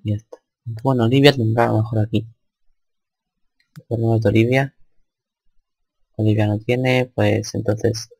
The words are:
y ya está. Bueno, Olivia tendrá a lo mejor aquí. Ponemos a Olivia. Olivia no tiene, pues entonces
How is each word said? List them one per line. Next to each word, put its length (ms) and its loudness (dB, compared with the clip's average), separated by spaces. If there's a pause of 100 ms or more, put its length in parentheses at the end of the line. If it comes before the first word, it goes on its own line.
y 60 -4
ya 60 -2
está. 220 -14 (260)
Bueno, 400 -2
Olivia 280 4
tendrá 320 0
a 40 0
lo 100 0
mejor 220 -2
aquí. 260 -2 (1600)
Ponemos 360 0
a 40 4
Olivia. 460 2 (1400)
Olivia 300 2
no 120 0
tiene, 560 0
pues 400 -2
entonces 540 -4 (120)